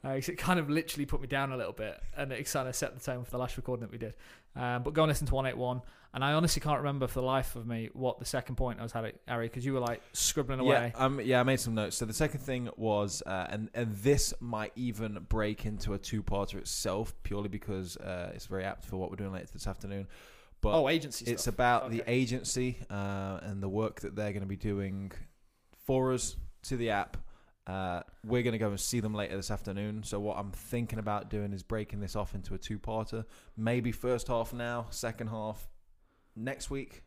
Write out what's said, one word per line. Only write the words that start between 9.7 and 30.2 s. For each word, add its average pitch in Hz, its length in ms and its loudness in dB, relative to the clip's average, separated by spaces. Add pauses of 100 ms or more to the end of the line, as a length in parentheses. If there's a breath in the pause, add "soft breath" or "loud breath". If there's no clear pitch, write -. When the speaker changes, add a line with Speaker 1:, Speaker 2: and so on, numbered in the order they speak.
Speaker 1:
were, 127 60 4
like, 120 220 0 (120)
scribbling 135 460 2
Speaker 2:
Yeah, 127 60 2
Speaker 1:
away. 120 280 6
Speaker 2:
um, 135 280 4
yeah, 123 180 6
I - 20 6
made 131 180 6
some 113 140 0
notes. 107 220 0
So 123 100 0
the 110 80 -4
second 151 260 2
thing 123 360 -2
was, 104 500 2
uh, 92 240 0
and, 107 240 -4
and 113 220 0
this 135 440 6
might 110 360 -4
even 110 540 -2
break 107 360 2
into 107 280 0
a 98 40 -2
two-parter 101 560 0
itself, 104 680 -2
purely 101 260 -2
because, 95 500 -4
uh, 90 360 -6
it's - 120 -10
very 95 180 -2
apt - 220 -6
for 95 100 -4
what 92 140 -2
we're 92 60 -6
doing 98 160 -4
later 92 200 -8
this - 140 -8
afternoon. 98 400 -4 (540 loud breath)
But - 180 6
Speaker 1:
Oh, 139 100 6
agency 143 360 0
Speaker 2:
it's 120 180 0
Speaker 1:
stuff. 120 120 0
Speaker 2:
about 123 360 6
the 113 120 0
Speaker 1:
Okay. 120 100 0
Speaker 2:
agency, 127 640 2 (120)
uh, 98 540 -2
and 98 200 -4
the 98 60 0
work 107 340 0
that 95 120 -6
they're 104 180 0
gonna 98 140 -2
be 98 100 -2
doing 98 540 0 (760)
for 131 260 4
us - 240 0 (280)
to 131 120 0
the 117 140 2
app. 101 260 2 (500 soft breath)
Uh, 92 360 -2 (220)
we're 120 180 2
gonna 117 160 2
go 107 120 2
and 101 80 -4
see - 220 0
them 107 140 -2
later 104 200 -2
this 98 160 -4
afternoon. 104 540 -4
So 101 160 -4